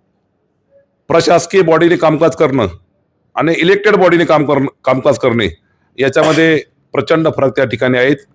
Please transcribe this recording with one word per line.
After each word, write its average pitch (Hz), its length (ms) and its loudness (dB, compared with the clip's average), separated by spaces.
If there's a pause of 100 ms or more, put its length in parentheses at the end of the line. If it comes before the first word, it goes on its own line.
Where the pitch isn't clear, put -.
(1080)
प्रशासकीय 170 540 0
बॉडीने 165 340 2
कामकाज 160 400 0
करणं 135 320 -2 (680)
आणि 147 220 -2
इलेक्टेड 202 380 0
बॉडीने 175 300 2
काम 151 200 0
करणं, 139 200 -2 (180)
कामकाज 131 340 0
करणे 113 400 -2 (400)
याच्यामध्ये 151 640 0 (320)
प्रचंड 160 340 -2 (100)
फरक 135 180 -2
त्या 135 100 0
ठिकाणी 123 320 -2
आहेत. 135 180 0 (180)